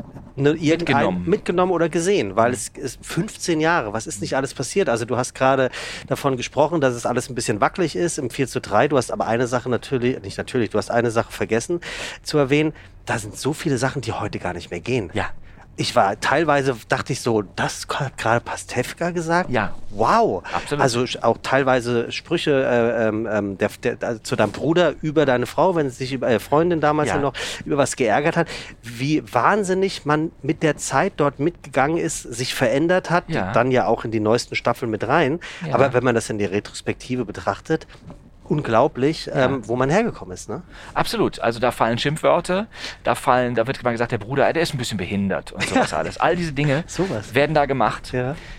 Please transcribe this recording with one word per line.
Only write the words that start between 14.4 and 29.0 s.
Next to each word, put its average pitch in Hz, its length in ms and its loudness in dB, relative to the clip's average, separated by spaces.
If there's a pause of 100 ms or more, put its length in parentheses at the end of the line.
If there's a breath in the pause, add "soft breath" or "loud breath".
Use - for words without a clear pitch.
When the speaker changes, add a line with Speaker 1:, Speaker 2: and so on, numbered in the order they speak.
Speaker 1:
nicht 87 180 -10
mehr 87 120 -8
gehen. 107 320 -2
Speaker 2:
Ja. 98 140 -2 (500 loud breath)
Speaker 1:
Ich - 180 -2
war, 107 240 4
teilweise 143 560 2 (140)
dachte 131 240 -2
ich - 80 -6
so, 110 220 2
„Das 120 460 -6
hat - 280 -6
gerade 117 240 2
Pastewka - 720 -4
gesagt?“ 170 380 0
Speaker 2:
Ja. 110 240 0 (160)
Speaker 1:
Wow. 120 540 2 (100)
Speaker 2:
Absolut. 147 300 -2
Speaker 1:
Also 120 200 4
sch-, - 200 -6
auch 117 180 4
teilweise 127 720 2
Sprüche, - 400 -2
äh, 120 560 4
ähm, 107 240 0
ähm, 101 260 0
der, 104 120 2 (120)
der, 120 200 -2
also 110 180 -4
zu - 160 -6
deinem 107 160 2
Bruder 156 500 2
über 156 240 2
deine 123 200 2
Frau, 170 280 2
wenn 151 160 0
sie 120 60 -10
sich 131 180 -6
über, 123 160 0
äh, 113 100 4
Freundin 160 420 2
damals 151 260 2
Speaker 2:
Ja. 110 80 2
Speaker 1:
ja 143 60 0
noch 139 120 0 (300 loud breath)
über 151 140 -2
was 139 180 2
geärgert 135 400 2
hat. 165 140 0 (340 loud breath)
Wie 127 400 -2 (100)